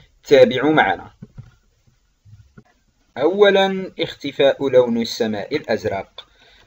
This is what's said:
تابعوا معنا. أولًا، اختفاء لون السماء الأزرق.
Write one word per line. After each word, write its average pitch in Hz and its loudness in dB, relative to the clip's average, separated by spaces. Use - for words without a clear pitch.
تابعوا 127 4
معنا. 98 0
أولًا، 190 2
اختفاء 139 -2
لون 123 2
السماء 110 -6
الأزرق. 101 -6